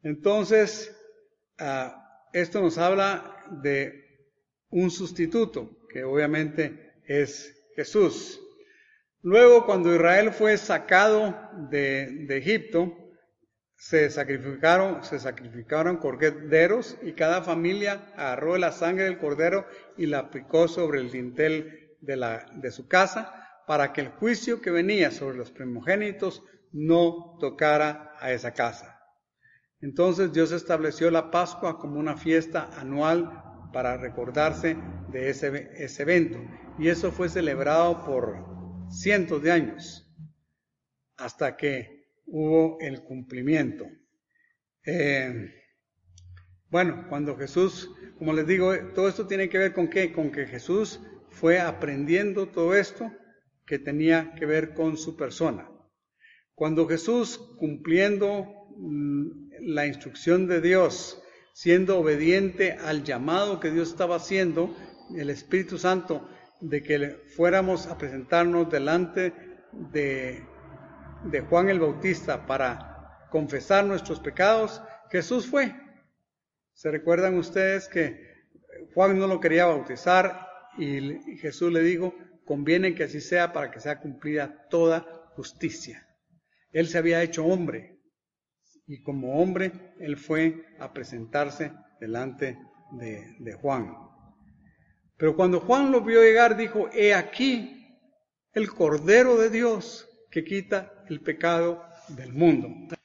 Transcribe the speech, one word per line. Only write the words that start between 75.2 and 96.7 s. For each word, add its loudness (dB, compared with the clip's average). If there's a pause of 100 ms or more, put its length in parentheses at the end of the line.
fue. 0 (960)
¿Se -6
recuerdan 2
ustedes 0
que -6 (460)
Juan 4
no 2
lo 0
quería 4
bautizar 2 (300)
y -6
Jesús -2
le 4
dijo, 2 (320)
"Conviene 0
que -4
así -6
sea 0
para -6
que -18
sea -8
cumplida -8
toda 0
justicia"? -10 (640)
Él 0
se -2
había 2
hecho -4
hombre -2 (840)
y -18
como -4
hombre -2
él -8
fue -2 (140)
a -16
presentarse -6 (280)
delante -6 (340)
de, -14
de -12
Juan. -4 (1200)
Pero 2
cuando 4
Juan 2
lo 4
vio 6
llegar, 8
dijo, -2